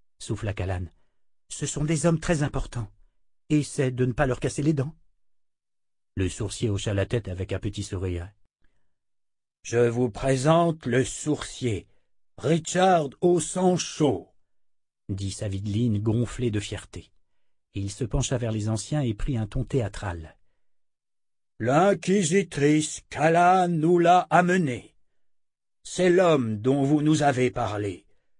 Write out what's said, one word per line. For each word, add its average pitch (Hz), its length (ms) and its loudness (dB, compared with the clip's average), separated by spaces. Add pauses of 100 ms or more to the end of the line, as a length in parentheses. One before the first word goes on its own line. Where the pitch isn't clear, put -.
(200)
souffla 104 340 -6
Callan, « 90 320 -4 (600)
ce - 180 -8
sont 143 180 -4
des 156 220 0
hommes 165 140 2
très 156 240 0
importants. - 460 -6 (600)
Essaie 143 400 0
de 127 160 0
ne 127 60 0
pas 147 140 0
leur 127 140 -2
casser 143 220 -4
les 156 100 2
dents. » 143 220 -4 (1200)
Le 95 120 0
sourcier 107 420 -4
hocha 101 240 -4
la 98 120 0
tête 113 220 -4
avec 92 240 -8
un 95 60 -2
petit 101 240 -6
sourire. « 90 500 -6 (1300)
Je 117 160 -2
vous 120 320 2
présente 156 760 0
le 127 180 2
sourcier, - 840 -6 (520)
Richard 165 720 2 (120)
au 175 200 4
sang 180 360 0
chaud », - 520 -2 (800)
dit 98 240 -6
Savidlin 104 640 -2
gonflé 117 520 -2
de 104 100 -4
fierté. - 500 -12 (640)
Il 98 160 -6
se - 140 -8
pencha 127 340 -2
vers 113 140 -4
les 107 160 -4
anciens 110 320 -4
et 120 140 -2
prit 127 220 -4
un 110 120 -4
ton 131 160 -4
théâtral. « 95 720 -6 (1200)
L'inquisitrice 156 1500 2
Kala 175 580 4
nous 170 300 4
l'a 175 220 6 (100)
amené. 175 640 2 (880)
C'est 180 280 2
l'homme 156 480 4
dont 131 240 2
vous 143 200 2
nous 151 200 4
avez 127 280 2
parlé, 104 560 -6 (340)